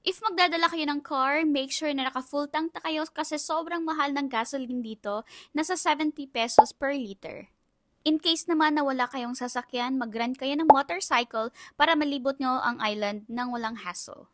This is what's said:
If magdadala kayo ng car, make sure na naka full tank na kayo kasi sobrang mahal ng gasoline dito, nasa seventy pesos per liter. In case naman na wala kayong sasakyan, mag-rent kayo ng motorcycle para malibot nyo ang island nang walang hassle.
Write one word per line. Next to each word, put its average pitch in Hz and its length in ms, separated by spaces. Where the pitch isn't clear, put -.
If 370 240
magdadala 339 480
kayo 311 160
ng 285 160
car, 285 400
make 277 260
sure 302 220
na 262 160
naka 262 160
full 285 240
tank 311 240
na - 80
kayo 311 320
kasi 302 240
sobrang 330 480
mahal 294 320
ng 277 160
gasoline 247 480
dito, 220 480
nasa 320 240
seventy 302 480
pesos 240 480
per 285 240
liter. 196 560
In 311 120
case 330 320
naman 311 320
na 285 40
wala 262 240
kayong 247 280
sasakyan, 247 640
mag-rent 233 400
kayo 277 160
ng 320 120
motorcycle 269 840
para 311 160
malibot 277 480
nyo 262 240
ang 240 160
island 208 480
nang 240 240
walang 233 320
hassle. - 500